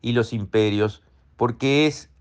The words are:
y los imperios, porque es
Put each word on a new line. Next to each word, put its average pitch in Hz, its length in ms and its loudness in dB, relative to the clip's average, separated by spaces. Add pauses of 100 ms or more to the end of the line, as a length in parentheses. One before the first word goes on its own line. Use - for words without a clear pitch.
y 120 120 -4
los 120 180 0
imperios, 104 680 0 (340)
porque 135 520 0
es - 220 -6 (120)